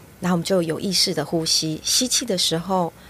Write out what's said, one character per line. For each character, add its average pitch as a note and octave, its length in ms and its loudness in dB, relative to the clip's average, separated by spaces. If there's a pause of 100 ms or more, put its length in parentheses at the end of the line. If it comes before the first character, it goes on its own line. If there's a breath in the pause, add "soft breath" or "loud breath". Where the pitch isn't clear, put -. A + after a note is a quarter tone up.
(200 loud breath)
然 F3+ 100 0
后 F3+ 60 4
我 - 20 4
们 D#3+ 60 0
就 F#3 180 2
有 D#3+ 160 -2
意 F#3+ 140 -4
识 F3+ 220 2
的 D3+ 120 -2
呼 D#3+ 200 -2
吸。 D#3 400 0
吸 - 200 2
气 - 200 0
的 F#3+ 120 -2
时 E3 200 0
候， F3 340 0 (180 loud breath)